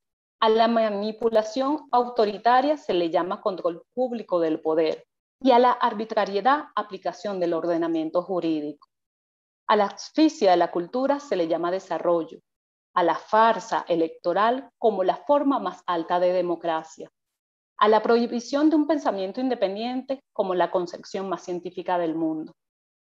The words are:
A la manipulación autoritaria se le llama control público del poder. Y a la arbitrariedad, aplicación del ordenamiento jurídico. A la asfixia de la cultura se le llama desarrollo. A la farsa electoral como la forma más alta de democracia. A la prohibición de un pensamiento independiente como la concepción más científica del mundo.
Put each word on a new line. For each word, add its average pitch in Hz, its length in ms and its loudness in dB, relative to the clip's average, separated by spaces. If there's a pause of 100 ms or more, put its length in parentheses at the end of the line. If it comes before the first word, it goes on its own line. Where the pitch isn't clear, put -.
(400)
A 185 80 4
la 226 200 4
manipulación 226 1200 -2
autoritaria 247 840 2
se 214 180 -4
le 175 160 0
llama 180 300 -2
control 170 420 -4 (120)
público 233 460 -4
del 160 200 0
poder. 160 440 -2 (360)
Y 262 100 2
a 240 80 8
la 247 140 4
arbitrariedad, 220 1000 -2
aplicación 190 680 -6
del 170 120 0
ordenamiento 165 720 -2
jurídico. 165 640 -4 (800)
A 214 100 2
la 202 100 2
asfixia 269 640 2
de 175 40 6
la 170 140 2
cultura 262 480 -2
se 208 180 -6
le 165 120 0
llama 170 220 -2
desarrollo. 170 680 -2 (560)
A 185 80 0
la 165 140 2
farsa 214 720 2
electoral 180 920 -2
como 202 240 0
la 185 140 0
forma 277 420 2
más 185 280 -8
alta 175 340 -2
de 180 120 4
democracia. 170 800 -4 (640)
A 214 120 4
la 214 120 6
prohibición 240 680 2
de 311 60 4
un 294 100 2
pensamiento 254 540 -2
independiente 247 840 -4 (100)
como 190 220 -2
la 175 160 2
concepción 190 580 -6
más 170 140 -6
científica 180 560 -6
del 165 160 -2
mundo. 156 380 -4 (500)